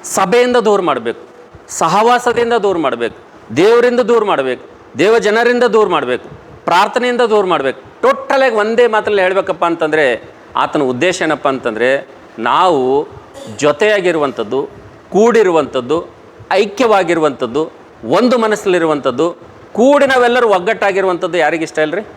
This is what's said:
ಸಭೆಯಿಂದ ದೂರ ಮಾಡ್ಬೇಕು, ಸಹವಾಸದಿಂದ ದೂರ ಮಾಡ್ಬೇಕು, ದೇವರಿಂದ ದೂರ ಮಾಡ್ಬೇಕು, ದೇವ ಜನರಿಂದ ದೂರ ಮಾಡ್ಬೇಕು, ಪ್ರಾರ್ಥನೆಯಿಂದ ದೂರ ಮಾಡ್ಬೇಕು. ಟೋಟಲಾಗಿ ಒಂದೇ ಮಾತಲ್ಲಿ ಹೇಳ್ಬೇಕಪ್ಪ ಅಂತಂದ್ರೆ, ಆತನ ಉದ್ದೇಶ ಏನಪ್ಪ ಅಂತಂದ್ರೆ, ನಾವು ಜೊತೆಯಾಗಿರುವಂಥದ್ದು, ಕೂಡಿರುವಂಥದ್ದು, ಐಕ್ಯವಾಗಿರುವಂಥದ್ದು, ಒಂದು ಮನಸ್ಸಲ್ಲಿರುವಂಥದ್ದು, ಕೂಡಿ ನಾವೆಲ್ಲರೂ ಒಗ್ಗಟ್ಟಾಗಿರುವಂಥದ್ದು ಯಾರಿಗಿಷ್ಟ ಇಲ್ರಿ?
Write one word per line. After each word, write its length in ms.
ಸಭೆಯಿಂದ 520
ದೂರ 240
ಮಾಡ್ಬೇಕು, 400
ಸಹವಾಸದಿಂದ 840
ದೂರ 260
ಮಾಡ್ಬೇಕು, 380
ದೇವರಿಂದ 440
ದೂರ 240
ಮಾಡ್ಬೇಕು, 540
ದೇವ 200
ಜನರಿಂದ 460
ದೂರ 240
ಮಾಡ್ಬೇಕು, 400
ಪ್ರಾರ್ಥನೆಯಿಂದ 560
ದೂರ 240
ಮಾಡ್ಬೇಕು. 360
ಟೋಟಲಾಗಿ 520
ಒಂದೇ 320
ಮಾತಲ್ಲಿ 360
ಹೇಳ್ಬೇಕಪ್ಪ 420
ಅಂತಂದ್ರೆ, 640
ಆತನ 260
ಉದ್ದೇಶ 400
ಏನಪ್ಪ 260
ಅಂತಂದ್ರೆ, 600
ನಾವು 720
ಜೊತೆಯಾಗಿರುವಂಥದ್ದು, 1120
ಕೂಡಿರುವಂಥದ್ದು, 960
ಐಕ್ಯವಾಗಿರುವಂಥದ್ದು, 1160
ಒಂದು 340
ಮನಸ್ಸಲ್ಲಿರುವಂಥದ್ದು, 920
ಕೂಡಿ 340
ನಾವೆಲ್ಲರೂ 420
ಒಗ್ಗಟ್ಟಾಗಿರುವಂಥದ್ದು 920
ಯಾರಿಗಿಷ್ಟ 400
ಇಲ್ರಿ? 280